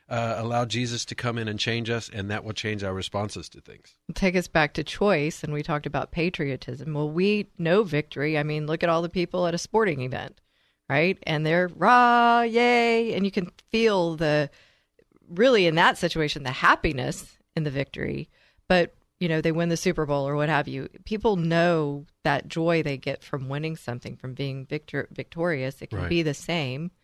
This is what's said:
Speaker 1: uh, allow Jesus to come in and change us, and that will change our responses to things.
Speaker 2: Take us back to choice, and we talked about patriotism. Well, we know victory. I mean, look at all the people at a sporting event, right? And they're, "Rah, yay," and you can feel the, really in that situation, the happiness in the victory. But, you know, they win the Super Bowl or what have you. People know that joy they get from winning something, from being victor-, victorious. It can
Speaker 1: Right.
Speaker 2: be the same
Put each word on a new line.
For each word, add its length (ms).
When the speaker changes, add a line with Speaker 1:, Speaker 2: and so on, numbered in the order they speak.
Speaker 1:
uh, 300
allow 280
Jesus 400
to 100
come 220
in 100
and 120
change 300
us, 240
and 160
that 140
will 100
change 300
our 100
responses 560
to 120
things. 340
Speaker 2:
Take 220
us 120
back 260
to 100
choice, 600
and 80
we 120
talked 220
about 260
patriotism. 800
Well, 160
we 380
know 260
victory. 540
I 60
mean, 240
look 160
at 60
all 120
the 80
people 380
at 80
a 20
sporting 440
event, 380
right? 340
And 220
they're, 300
"Rah, 640
yay," 720
and 120
you 60
can 180
feel 440
the, 340
really 380
in 100
that 220
situation, 460
the 80
happiness 840
in 80
the 80
victory. 580
But, 260
you 100
know, 120
they 120
win 160
the 80
Super 280
Bowl 220
or 80
what 140
have 180
you. 200
People 320
know 680
that 240
joy 360
they 140
get 260
from 260
winning 280
something, 400
from 180
being 320
victor-, 420
victorious. 720
It 80
can 100
Speaker 1:
Right. 100
Speaker 2:
be 120
the 140
same 560